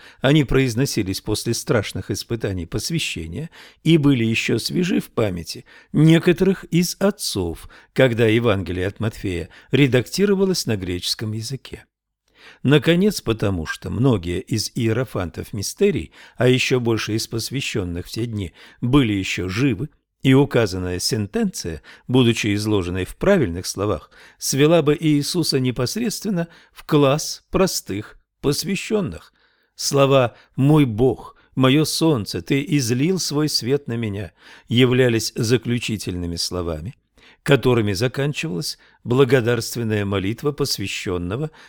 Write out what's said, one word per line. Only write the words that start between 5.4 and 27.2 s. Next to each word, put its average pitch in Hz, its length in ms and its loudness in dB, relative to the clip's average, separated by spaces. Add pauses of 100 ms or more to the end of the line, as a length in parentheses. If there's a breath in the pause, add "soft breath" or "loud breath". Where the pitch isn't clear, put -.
некоторых 165 720 4
из 170 340 0
отцов, 95 680 -4 (240 loud breath)
когда 120 340 4
Евангелие 98 600 2
от - 120 -8
Матфея 90 480 -6 (240 loud breath)
редактировалось 175 960 2
на 113 100 -2
греческом 92 560 -6
языке. 110 540 -10 (760 loud breath)
Наконец, 170 600 4
потому 98 440 -2
что - 240 -10
многие 95 520 0
из - 340 -4
иерофантов 110 800 -4
мистерий, 110 580 -2 (240 loud breath)
а 123 140 4
еще 127 320 2
больше 110 340 -2
из 113 100 -4
посвященных 107 840 -6
в - 40 -18
те 113 140 -6
дни, 104 260 -6 (300 loud breath)
были 123 320 4
еще 92 340 -2
живы, 117 400 -2 (340)
и 135 120 6
указанная 95 640 2
сентенция, 107 840 -4 (240 loud breath)
будучи 117 480 4
изложенной 95 500 -2
в - 100 -10
правильных 104 520 0
словах, 95 420 -4 (300 loud breath)
свела 156 420 4
бы 147 180 2
Иисуса 151 600 0
непосредственно 170 880 -2 (240 soft breath)
в - 120 -20
класс 143 680 0